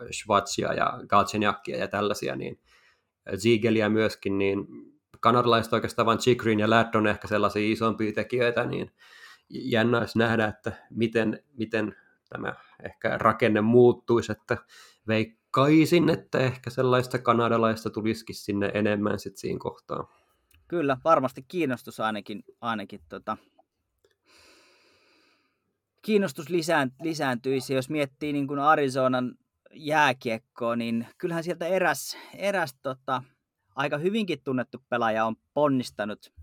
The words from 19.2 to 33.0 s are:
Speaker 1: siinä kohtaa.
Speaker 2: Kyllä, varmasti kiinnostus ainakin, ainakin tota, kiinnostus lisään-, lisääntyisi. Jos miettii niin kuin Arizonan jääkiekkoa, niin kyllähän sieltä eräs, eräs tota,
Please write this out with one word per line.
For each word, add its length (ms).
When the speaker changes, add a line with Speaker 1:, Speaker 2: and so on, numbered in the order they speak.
Speaker 1:
siinä 220
kohtaa. 540
Speaker 2:
Kyllä, 360
varmasti 440
kiinnostus 520
ainakin, 440
ainakin 380
tota, 280
kiinnostus 480
lisään-, 420
lisääntyisi. 720
Jos 160
miettii 440
niin 140
kuin 120
Arizonan 760
jääkiekkoa, 1000
niin 320
kyllähän 260
sieltä 240
eräs, 500
eräs 440
tota, 420